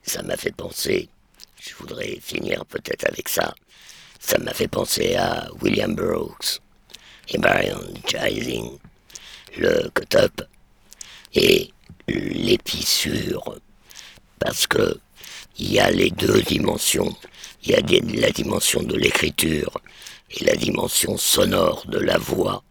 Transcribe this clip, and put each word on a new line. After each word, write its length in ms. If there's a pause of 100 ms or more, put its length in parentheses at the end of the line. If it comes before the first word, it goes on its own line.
ça 180
m'a 160
fait 180
penser, 540 (500)
je 160
voudrais 460
finir 440
peut-être 420
avec 200
ça, 280 (640)
ça 180
m'a 160
fait 140
penser 480
à 320 (140)
William 340
Burroughs 640 (720)
et 100
Brian 420 (240)
Chesing, 720 (800)
le 380
cut-up, 460 (920)
et 380 (360)
l'épissure, 1500 (840)
parce 280
que 320 (580)
il 140
y 80
a 100
les 220
deux 320
dimensions, 720 (480)
il 80
y 40
a 60
des, 200
la 280
dimension 540
de 120
l'écriture 840 (500)
et 140
la 120
dimension 640
sonore 680
de 100
la 220
voix 520